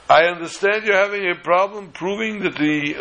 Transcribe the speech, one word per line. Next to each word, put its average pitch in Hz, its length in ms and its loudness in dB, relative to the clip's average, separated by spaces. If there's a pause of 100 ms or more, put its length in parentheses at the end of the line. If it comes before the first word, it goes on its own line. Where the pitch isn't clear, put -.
"I 147 160 8
understand 180 600 -2
you're 202 120 4
having 202 340 0
a 170 40 -2
problem 190 560 0
proving 208 520 -6
that 156 120 -4
the 147 460 0